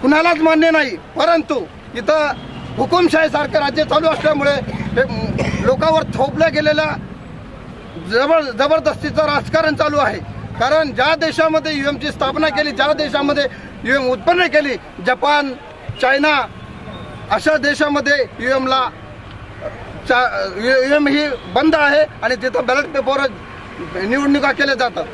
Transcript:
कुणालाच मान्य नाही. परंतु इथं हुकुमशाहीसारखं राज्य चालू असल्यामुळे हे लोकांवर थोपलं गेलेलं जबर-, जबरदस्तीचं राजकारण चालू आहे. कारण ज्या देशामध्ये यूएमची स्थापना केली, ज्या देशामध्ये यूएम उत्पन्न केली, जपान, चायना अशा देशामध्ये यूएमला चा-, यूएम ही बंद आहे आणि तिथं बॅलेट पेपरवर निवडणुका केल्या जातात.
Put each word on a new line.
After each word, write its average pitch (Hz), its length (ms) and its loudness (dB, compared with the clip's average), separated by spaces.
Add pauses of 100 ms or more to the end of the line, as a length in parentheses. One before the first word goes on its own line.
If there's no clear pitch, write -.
कुणालाच 311 340 4
मान्य 320 320 4
नाही. 277 260 2
परंतु 302 680 0 (300)
इथं 294 380 0 (440)
हुकुमशाहीसारखं 311 800 2
राज्य 285 260 0
चालू 311 220 2
असल्यामुळे 294 460 2
हे - 500 -2 (640)
लोकांवर 311 360 2 (120)
थोपलं 294 400 0
गेलेलं 302 320 2 (1200)
जबर-, 285 400 2
जबरदस्तीचं 294 760 0
राजकारण 302 500 2
चालू 302 240 2
आहे. 220 200 2 (420)
कारण 294 320 2
ज्या 269 220 2
देशामध्ये 311 640 0
यूएमची 285 300 -4
स्थापना 269 400 0
केली, 294 220 0
ज्या 269 220 0
देशामध्ये 285 540 0 (380)
यूएम 262 220 2
उत्पन्न 339 400 2
केली, 285 280 2 (320)
जपान, 277 460 2 (480)
चायना 277 460 2 (840)
अशा 302 260 2
देशामध्ये 285 680 2 (160)
यूएमला 262 480 0 (1200)
चा-, 202 560 0
यूएम 269 440 4
ही 294 200 2
बंद 262 460 2
आहे 294 300 4 (180)
आणि 240 140 0
तिथं 247 300 -2
बॅलेट 269 180 2
पेपरवर 269 420 -2 (760)
निवडणुका 277 500 2
केल्या 277 220 0
जातात. 220 400 -2